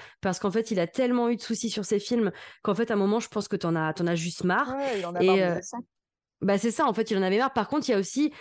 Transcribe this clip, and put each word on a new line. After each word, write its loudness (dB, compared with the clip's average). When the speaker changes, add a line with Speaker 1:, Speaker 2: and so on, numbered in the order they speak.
Speaker 1:
parce -2
qu'en 0
fait, -2
il 2
a 2
tellement 0
eu 2
de -12
soucis -4
sur -4
ses 0
films 0
qu'en 0
fait, 0
à 2
un 2
moment, 2
je -8
pense -4
que -2
t'en -2
as, 0
t'en -2
as 2
juste -4
marre. 0
Speaker 2:
Ouais, -2
il -4
en -8
a 2
Speaker 1:
Et, 6
Speaker 2:
marre 6
de 4
Speaker 1:
euh, 2
Speaker 2:
dessin. -10
Speaker 1:
bah, 2
c'est 2
ça, 2
en 2
fait, -2
il 2
en 2
avait 2
marre. 2
Par 0
contre, 0
il 2
y 4
a 4
aussi 0